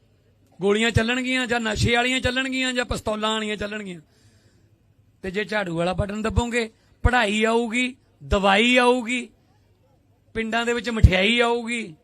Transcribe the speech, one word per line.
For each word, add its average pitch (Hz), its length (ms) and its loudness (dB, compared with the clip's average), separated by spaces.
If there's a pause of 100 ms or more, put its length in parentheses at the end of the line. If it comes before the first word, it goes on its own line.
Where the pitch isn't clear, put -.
(600)
ਗੋਲੀਆਂ 208 300 2
ਚੱਲਣਗੀਆਂ 247 560 -2
ਜਾਂ 240 140 -2
ਨਸ਼ੇ 220 360 0
ਵਾਲੀਆਂ 254 240 0
ਚੱਲਣਗੀਆਂ 254 520 -2
ਜਾਂ 247 120 -2
ਪਿਸਤੌਲਾਂ 214 480 -4
ਵਾਲੀਆਂ 214 240 -4
ਚੱਲਣਗੀਆਂ। 208 440 -10 (1200)
ਤੇ 190 80 -8
ਜੇ 202 140 -4
ਝਾੜੂ 196 320 -4
ਵਾਲਾ 170 160 0
ਬਟਨ 208 300 -4
ਦੱਬੋਗੇ, 226 480 -2 (320)
ਪੜ੍ਹਾਈ 220 420 2
ਆਊਗੀ, 240 520 0 (280)
ਦਵਾਈ 202 520 4
ਆਊਗੀ, 247 520 2 (1040)
ਪਿੰਡਾਂ 226 320 -2
ਦੇ 240 60 0
ਵਿੱਚ 240 180 -2
ਮਠਿਆਈ 214 500 4
ਆਊਗੀ, 233 640 -2